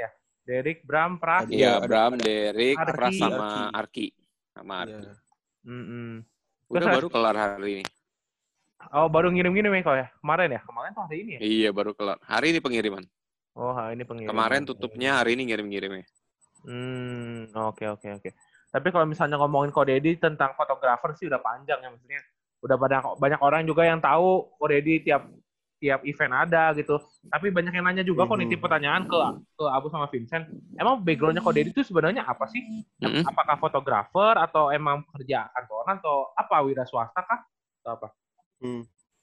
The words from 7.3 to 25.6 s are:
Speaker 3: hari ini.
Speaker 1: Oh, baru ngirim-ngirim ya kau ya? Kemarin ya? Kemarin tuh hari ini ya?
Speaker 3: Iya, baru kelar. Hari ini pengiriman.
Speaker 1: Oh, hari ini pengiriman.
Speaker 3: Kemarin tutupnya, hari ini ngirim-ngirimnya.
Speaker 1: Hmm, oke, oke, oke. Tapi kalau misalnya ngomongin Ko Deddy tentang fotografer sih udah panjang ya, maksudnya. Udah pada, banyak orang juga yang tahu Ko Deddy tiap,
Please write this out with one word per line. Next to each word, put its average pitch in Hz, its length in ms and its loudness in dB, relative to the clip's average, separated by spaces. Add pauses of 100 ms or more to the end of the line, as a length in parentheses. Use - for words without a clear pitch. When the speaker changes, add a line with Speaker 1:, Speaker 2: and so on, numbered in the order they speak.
Speaker 3:
hari 101 340 -4 (100)
ini. 98 80 -12 (1080)
Speaker 1:
Oh, 156 80 4
baru 165 240 4
ngirim-ngirim 180 480 2
ya 185 80 0
kau 156 80 4
ya? 131 160 0 (160)
Kemarin 151 320 0
ya? - 80 -10
Kemarin 127 320 -12
tuh 208 80 -10
hari 156 160 -10
ini 220 160 -12
ya? - 80 -16
Speaker 3:
Iya, 107 240 2
baru 104 240 -4
kelar. 98 320 -4
Hari 127 240 0
ini 165 160 2
pengiriman. 104 400 -2 (480)
Speaker 1:
Oh, 123 240 -6
hari 113 160 -8
ini 120 160 -12
pengiriman. 113 240 -8
Speaker 3:
Kemarin 113 320 0
tutupnya, 123 560 -2
hari 117 160 2
ini 127 160 -4
ngirim-ngirimnya. 98 480 -6 (640)
Speaker 1:
Hmm, 120 880 -10
oke, 110 400 -4
oke, 104 140 -12 (100)
oke. 92 120 -12 (440)
Tapi 139 160 0
kalau 170 160 2
misalnya 151 320 -2
ngomongin 143 320 2
Ko 143 160 4
Deddy 143 320 2
tentang 143 400 0
fotografer 131 560 0
sih 160 160 -10
udah 135 80 0
panjang 135 400 -4
ya, 127 160 -14
maksudnya. 127 280 -14 (440)
Udah 131 160 4
pada, 135 240 2 (160)
banyak 143 240 4
orang 151 240 4
juga 160 160 4
yang 165 160 4
tahu 170 560 4
Ko 147 80 0
Deddy 151 400 2
tiap, 143 240 2 (480)